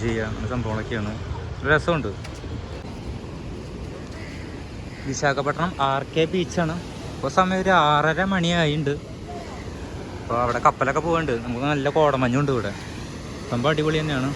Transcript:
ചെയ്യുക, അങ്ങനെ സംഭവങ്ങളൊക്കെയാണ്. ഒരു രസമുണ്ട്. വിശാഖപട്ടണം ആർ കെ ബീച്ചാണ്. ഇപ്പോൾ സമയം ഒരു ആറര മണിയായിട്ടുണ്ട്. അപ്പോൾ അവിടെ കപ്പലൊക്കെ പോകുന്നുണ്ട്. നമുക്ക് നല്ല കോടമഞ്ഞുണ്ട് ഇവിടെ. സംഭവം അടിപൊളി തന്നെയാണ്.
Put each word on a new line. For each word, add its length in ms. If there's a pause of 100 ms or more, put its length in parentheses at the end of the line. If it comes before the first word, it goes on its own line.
ചെയ്യുക, 260
അങ്ങനെ 240
സംഭവങ്ങളൊക്കെയാണ്. 580 (480)
ഒരു 140
രസമുണ്ട്. 380 (3000)
വിശാഖപട്ടണം 640 (160)
ആർ 140 (120)
കെ 180
ബീച്ചാണ്. 440 (380)
ഇപ്പോൾ 240
സമയം 240
ഒരു 100 (160)
ആറര 320 (140)
മണിയായിട്ടുണ്ട്. 580 (1300)
അപ്പോൾ 220
അവിടെ 240
കപ്പലൊക്കെ 400
പോകുന്നുണ്ട്. 280 (100)
നമുക്ക് 280
നല്ല 240
കോടമഞ്ഞുണ്ട് 580
ഇവിടെ. 180 (760)
സംഭവം 220
അടിപൊളി 280
തന്നെയാണ്. 340